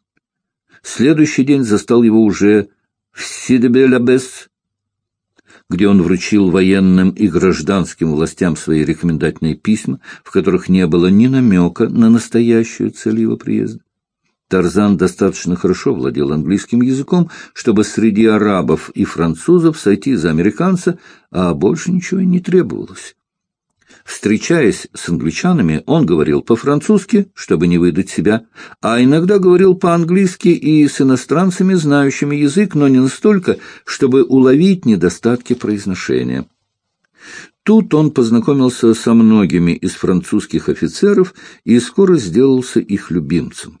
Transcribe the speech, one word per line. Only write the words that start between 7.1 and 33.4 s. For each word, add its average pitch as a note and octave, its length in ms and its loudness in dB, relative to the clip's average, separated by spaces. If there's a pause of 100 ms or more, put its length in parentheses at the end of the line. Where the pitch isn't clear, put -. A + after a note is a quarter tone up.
гражданским E2+ 840 -2
властям D#2+ 420 -2
свои D#2 300 -2
рекомендательные D#2+ 680 -4
письма, A2 440 -4 (240)
в - 80 -20
которых F2+ 380 -2
не F#2 180 2
было F2 200 2
ни G#2 200 4
намёка G#2+ 640 0
на A2+ 200 2
настоящую A2+ 840 0
цель A2+ 300 -4
его A2+ 140 -2
приезда. A2 460 -6 (680)
Тарзан F#2 480 0
достаточно F2+ 640 -2
хорошо F#2+ 360 -2
владел C#2+ 380 -4
английским F#2 500 -2
языком, C#3 480 -2 (220)
чтобы G#2+ 320 0
среди G#2+ 420 0
арабов G2+ 640 0
и - 120 -4
французов D#3 720 0
сойти G#2+ 380 -2
за E2+ 140 -2
американца, E3 680 -2 (320)
а F2+ 220 -2
больше F3 380 -2
ничего F#3 300 -4
и F#3 40 -2
не F3+ 140 0
требовалось. D#3 760 -4 (920)
Встречаясь A2 840 -2
с - 160 -14
англичанами, E2 760 -2
он D#3 200 0
говорил D2+ 360 0
по-французски, F#3 920 0
чтобы F2 340 -2
не F2 100 2
выдать F2 320 0
себя, G#2+ 360 -2 (360)
а A#2 220 0
иногда E3 340 2
говорил F#3 380 4
по-английски F3+ 720 0
и D3+ 400 2
с - 140 -4
иностранцами, F3 720 0
знающими C#3+ 640 0
язык, D3 360 0
но D3 140 2
не C3 140 4
настолько, C3+ 560 0 (260)